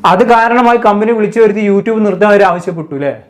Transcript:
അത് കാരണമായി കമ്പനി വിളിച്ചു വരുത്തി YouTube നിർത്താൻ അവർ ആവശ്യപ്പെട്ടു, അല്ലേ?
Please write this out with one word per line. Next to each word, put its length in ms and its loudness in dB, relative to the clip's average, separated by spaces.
അത് 260 2
കാരണമായി 460 2
കമ്പനി 360 0
വിളിച്ചു 280 -2
വരുത്തി 280 0
YouTube 300 0
നിർത്താൻ 300 0
അവർ 140 4
ആവശ്യപ്പെട്ടു, 520 -4
അല്ലേ? 220 -6